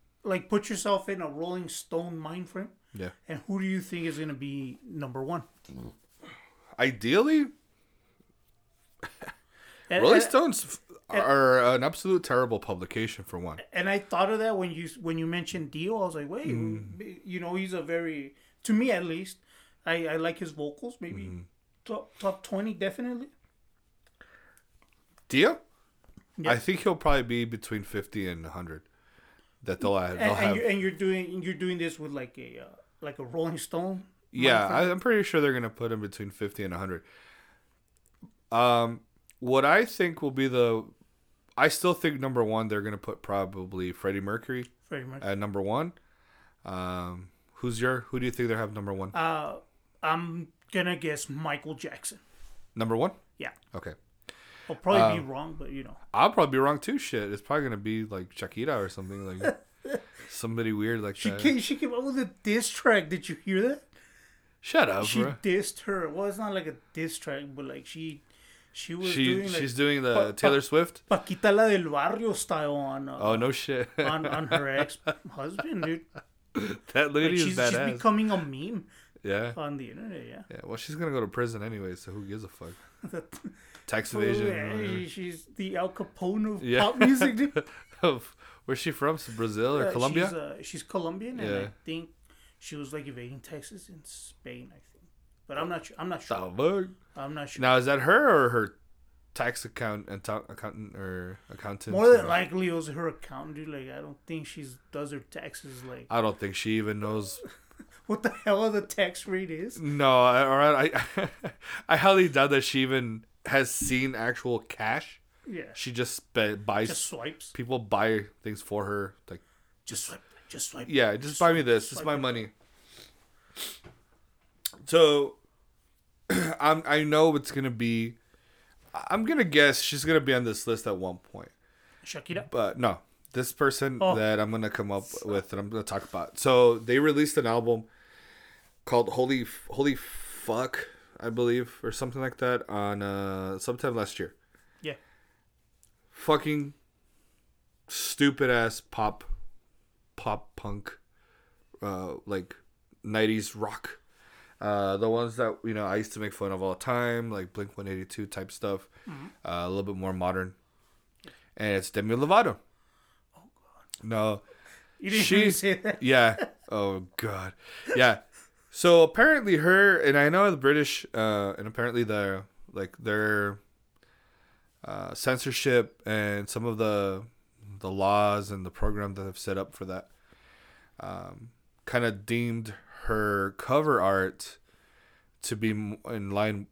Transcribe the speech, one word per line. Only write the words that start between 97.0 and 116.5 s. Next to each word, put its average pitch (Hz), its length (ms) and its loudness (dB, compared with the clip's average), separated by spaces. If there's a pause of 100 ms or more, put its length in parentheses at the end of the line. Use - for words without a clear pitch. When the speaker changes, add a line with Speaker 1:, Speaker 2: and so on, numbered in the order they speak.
Speaker 1:
I'm 143 180 -10
not 143 140 -8
sure. - 120 -12
Speaker 2:
Now, 127 160 8
is 127 100 4
that 139 160 4
her 190 420 8
or 120 60 6
her 113 260 0 (580)
tax 120 300 -4
account-, 107 440 -6
and 98 140 -10
ta-, 107 260 -6
accountant 107 460 -14
or 92 460 -10 (100)
accountant 101 460 -8
Speaker 1:
More 220 120 8
than 226 160 10
Speaker 2:
or 165 40 -4
Speaker 1:
likely, 180 400 0
it 170 40 -2
was 165 140 -4
her 156 220 -6
accountant, 147 480 -12
dude. 156 120 -12
Like, 135 220 -12
I 135 100 -14
don't 151 260 -16
think 156 200 -10
she 151 180 -14 (280)
does 143 180 -8
her 143 100 -10
taxes, - 640 -16
like, 127 240 -16
Speaker 2:
I 117 120 2
don't 107 180 2
think 98 160 -4
she 110 240 0
even 104 220 -2
knows 104 400 -4 (340)
Speaker 1:
<laughs> - 320 -20
what 214 160 -2
the - 80 0 (140)
hell 214 260 2
the 208 100 0
tax 190 460 -4
rate 190 240 -4
is. 175 300 -10
Speaker 2:
No, 139 420 6
I, 123 220 8
all 135 120 4
right, 147 360 6 (240)
I, 190 120 0 (260)
<laughs> - 340 -10
I 160 80 6
highly 185 320 8
doubt 139 220 4
that 139 120 6
she 135 200 0
even 123 420 -2 (220)
has 135 260 2
seen 131 420 -2
actual 120 460 -2
cash. - 600 -6 (240)
Speaker 1:
Yeah. 175 200 -12 (100)
Speaker 2:
She - 160 -8
just 120 240 -4
spe-, 107 400 0 (100)